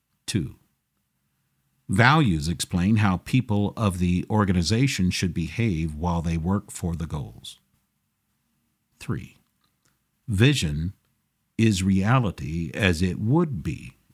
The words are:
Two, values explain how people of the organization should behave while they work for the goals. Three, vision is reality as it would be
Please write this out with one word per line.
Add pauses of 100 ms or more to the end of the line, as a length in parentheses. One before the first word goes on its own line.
(260)
Two, (1300)
values
explain
how
people
of
the
organization
should
behave
while
they
work
for
the
goals. (1400)
Three, (880)
vision (640)
is
reality
as
it
would
be (220)